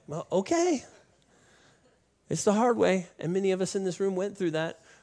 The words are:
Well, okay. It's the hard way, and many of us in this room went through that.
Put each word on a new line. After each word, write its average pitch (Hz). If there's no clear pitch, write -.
Well, 151
okay. 320
It's -
the 208
hard 226
way, 185
and 170
many 190
of 185
us 180
in 196
this 180
room 196
went 196
through 175
that. 156